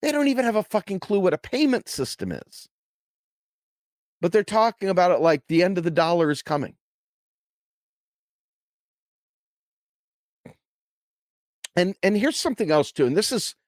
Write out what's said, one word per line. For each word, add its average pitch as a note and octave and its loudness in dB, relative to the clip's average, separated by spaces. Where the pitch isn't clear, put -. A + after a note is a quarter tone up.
They D4+ -2
don't D4 0
even C4 0
have A#3 0
a G#3+ 0
fucking G3 -4
clue G3+ -2
what F3+ 2
a D3+ -2
payment C4 -2
system G2+ -6
is. - -14
But F3 0
they're G#3+ 2
talking G#3+ 0
about F3+ 4
it C#3 2
like D#3 2
the E3 4
end F#3 0
of F3 -4
the E3 -2
dollar E3 2
is C#3 -4
coming. D3 -4
And, F3+ 0
and G#3 2
here's B3 0
something A3 -2
else D3+ 2
too. C#3+ 0
And C3 0
this - -2
is - -6